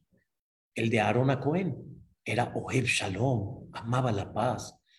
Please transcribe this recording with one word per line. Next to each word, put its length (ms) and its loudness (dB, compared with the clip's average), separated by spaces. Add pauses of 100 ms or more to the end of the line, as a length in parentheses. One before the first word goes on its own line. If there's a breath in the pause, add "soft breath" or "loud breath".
(760)
el 140 0
de 100 4
Aarón 300 4
a 100 2
Cohen. 360 0 (500)
Era 300 0
Ohev 300 0
Shalom, 880 0
amaba 380 0
la 220 -2
paz. 460 -2 (200)